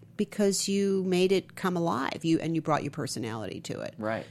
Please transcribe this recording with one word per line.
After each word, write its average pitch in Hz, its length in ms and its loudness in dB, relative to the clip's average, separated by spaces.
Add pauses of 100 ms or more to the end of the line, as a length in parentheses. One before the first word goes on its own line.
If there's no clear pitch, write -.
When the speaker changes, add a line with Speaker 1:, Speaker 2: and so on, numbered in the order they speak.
(180)
Speaker 1:
because 202 500 2
you 196 360 2
made 185 280 4
it 185 220 0
come 185 220 -2
alive. 165 460 0
You, 160 180 4
and 160 140 -2
you 160 60 0
brought 151 220 0
your 143 80 -4
personality 110 720 -6
to - 180 -8
it. - 180 -10
Speaker 2:
Right. 107 320 -4